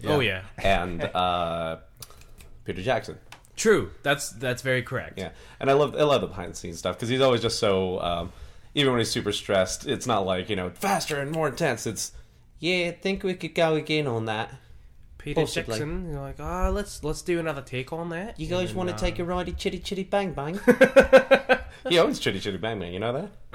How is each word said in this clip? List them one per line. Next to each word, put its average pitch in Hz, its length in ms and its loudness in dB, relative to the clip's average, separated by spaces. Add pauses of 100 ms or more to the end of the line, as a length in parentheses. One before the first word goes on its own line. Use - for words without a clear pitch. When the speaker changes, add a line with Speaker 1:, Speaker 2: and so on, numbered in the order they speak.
Speaker 1:
Oh, 147 140 2
Speaker 2:
Yeah. 95 240 0 (180)
Speaker 1:
yeah. 95 220 2
Speaker 3:
And, 90 200 -4
Speaker 2:
<laughs> - 120 -6
Speaker 3:
uh, 85 640 0 (880)
Peter 87 160 -6
Jackson. 113 360 -2 (380)
Speaker 1:
True. 165 360 4 (120)
That's, 143 280 0
that's 123 300 -4
very 127 220 2
correct. 107 360 -8
Speaker 3:
Yeah. 90 100 -8 (300)
And 131 100 2
I 135 40 6
love, 143 220 4
I 151 80 2
love 139 180 4
the 95 60 -2
behind 90 260 -10
the - 20 -16
scenes 85 240 -10
stuff 90 180 -4
'cause 113 120 -4
he's 131 120 2
always 123 200 6
just 113 180 -2
so, 95 420 2
um, 85 300 -2 (440)
even 139 180 4
when 120 60 2
he's 110 120 0
super 107 220 0
stressed, - 540 0
it's 104 200 -2
not 104 180 2
like, 92 240 0
you 104 60 -2
know, 92 140 -4
faster 170 500 -2
and 139 120 -4
more 160 180 0
intense. 127 360 -2
It's, - 280 -6 (460)
"Yeah, 175 280 0
I 175 40 -2
think 190 320 -4
we 185 100 0
could 175 200 -8
go 160 220 4
again 151 320 0
on 113 180 0
that." 110 260 -4 (680)
Speaker 1:
Peter 147 240 -2
Speaker 3:
Possibly. 147 360 -2
Speaker 1:
Jackson, 170 340 -4
you're 143 100 -6
like, 135 180 -12
"Ah, 175 300 0
let's, 202 340 -4
let's 151 180 -4
do 175 180 0
another 156 220 -4
take 127 320 -8
on 170 160 -6
that." 170 300 -8
Speaker 3:
"You 156 80 -6
guys 180 220 -2
Speaker 1:
And, - 80 -6
Speaker 3:
wanna 180 160 -2
Speaker 1:
uh, - 40 -6
Speaker 3:
take 180 220 0
a 180 60 -4
ride 180 240 -2
at 175 80 -6
Chitty 190 220 -4
Chitty 190 260 -6
Bang 196 280 0
Bang?" 156 320 -6
Speaker 1:
<laughs> 254 960 6 (300)
Speaker 3:
He 170 80 6
owns 202 220 4
Chitty 98 200 0
Chitty 95 180 -4
Bang 107 220 -4
Bang, 87 140 -6
you 90 60 -4
know 113 140 0
that? 190 180 -6 (240)